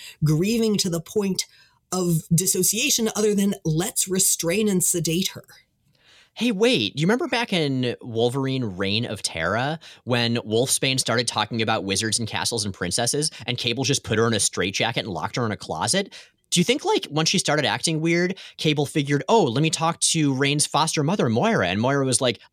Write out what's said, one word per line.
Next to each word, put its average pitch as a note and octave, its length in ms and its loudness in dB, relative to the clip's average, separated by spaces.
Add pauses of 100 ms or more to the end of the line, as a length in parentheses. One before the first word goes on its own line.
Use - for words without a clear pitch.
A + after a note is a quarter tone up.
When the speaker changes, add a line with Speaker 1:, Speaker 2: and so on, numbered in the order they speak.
(240)
Speaker 1:
grieving G3+ 540 2
to G3 100 -2
the E3 120 -2
point G3 440 -2 (460)
of F3 320 2 (100)
dissociation G#3 840 2
other G#3 180 2
than, G3+ 200 2 (100)
"Let's E3 420 0
restrain F#3+ 640 0
and F#3 160 2
sedate E3 440 0
her." - 160 -12 (880)
Speaker 2:
Hey, A#3+ 180 0
wait, F#3+ 440 2
you D#3 100 0
remember B3 200 2
back A#3+ 260 -2
in C3+ 480 0
Wolverine B2 760 -2
Reign G2 300 0
of - 160 -8
Terra A2+ 580 -2 (240)
when A#2 320 0
Wolfsbane B2+ 640 0
started A#2+ 260 0
talking A2+ 360 -2
about A2 200 0
wizards G2 380 -2
and A2 80 -4
castles G#2+ 360 -2
and G2 80 -4
princesses, A#2+ 600 -2 (120)
and A#2+ 140 -4
Cable A#2+ 240 -2
just C3 220 0
put A2 140 0
her A2+ 100 4
in A#2 60 0
a G#2 40 0
straitjacket G#2 680 -2
and G#2 80 -8
locked E2 220 -6
her A#2+ 120 -2
in G#2+ 40 -2
a G2 60 -4
closet? A#2 580 -4 (360)
Do F3+ 100 2
you E3+ 40 4
think, C4 200 0
like, G#4 220 0
when D#3 200 -2
she G3+ 120 0
started D3 280 0
acting C3+ 340 0
weird, F3 380 0 (180)
Cable D3+ 300 0
figured, C#3+ 420 0
"Oh, A3 160 6
let B2+ 180 0
me D#3+ 60 2
talk D#3+ 320 -2
to D3 320 2
Reign's C#3 340 2
foster D3+ 360 0
mother, E3+ 260 0
Moira," B2 400 2
and F#2+ 120 0
Moira C3+ 260 2
was B2+ 140 0
like, B2 200 0 (120)